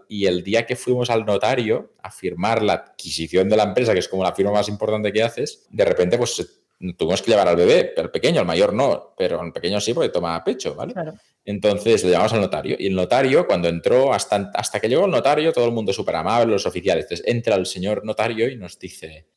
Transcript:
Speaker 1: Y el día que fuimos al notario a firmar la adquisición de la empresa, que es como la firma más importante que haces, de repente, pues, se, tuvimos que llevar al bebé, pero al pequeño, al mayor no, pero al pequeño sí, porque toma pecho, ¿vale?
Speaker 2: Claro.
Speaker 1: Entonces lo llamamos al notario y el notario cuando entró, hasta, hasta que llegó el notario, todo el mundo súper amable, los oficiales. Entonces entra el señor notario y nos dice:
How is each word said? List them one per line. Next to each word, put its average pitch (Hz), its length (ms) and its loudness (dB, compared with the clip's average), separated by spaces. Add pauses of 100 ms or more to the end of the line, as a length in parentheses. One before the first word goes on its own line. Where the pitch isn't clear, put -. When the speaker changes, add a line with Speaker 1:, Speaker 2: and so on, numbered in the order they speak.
Speaker 1:
Y 101 160 -2
el 90 180 0
día 110 220 0
que 127 100 -6
fuimos 123 340 -2
al 113 160 0
notario 110 680 0 (100)
a 95 80 -16
firmar 92 520 -2
la 98 100 2
adquisición 82 760 -2
de 107 80 2
la 107 80 4
empresa, 110 300 2
que 92 60 2
es 87 100 -4
como 95 140 -4
la 87 120 0
firma 101 160 0
más 104 160 0
importante 107 460 -4
que 107 100 0
haces, 120 460 -6
de 107 160 2
repente, 90 320 2
pues, 123 180 -2
se, - 100 -6 (520)
tuvimos 85 240 0
que 117 100 0
llevar 98 160 6
al 87 80 4
bebé, 101 300 4 (100)
pero 82 120 -4
al - 40 -12
pequeño, 156 300 0
al 90 40 0
mayor 87 280 2
no, 120 440 -2
pero 87 220 -2
al 85 140 -10
pequeño 90 260 -4
sí, 110 140 -2
porque 156 160 0
toma 85 340 -4
pecho, 196 320 -6
¿vale? - 180 -10
Speaker 2:
Claro. 160 200 -10 (340)
Speaker 1:
Entonces 101 560 2
lo 90 60 2
llamamos 95 240 4
al 110 80 2
notario 76 360 -2
y 98 100 -2
el 95 60 0
notario 131 540 4
cuando 87 220 2
entró, 120 440 2
hasta, 101 400 -2
hasta 107 280 -4
que 110 80 0
llegó 156 160 2
el 190 60 0
notario, 151 420 2
todo 120 120 2
el 117 60 0
mundo 110 220 -2
súper 87 240 -4
amable, 110 340 2
los 98 140 0
oficiales. 87 400 -2
Entonces 85 200 -8
entra 117 300 0
el 95 100 0
señor 98 380 -4
notario 110 460 -2
y 131 80 -14
nos 90 200 -16
dice: 80 600 -18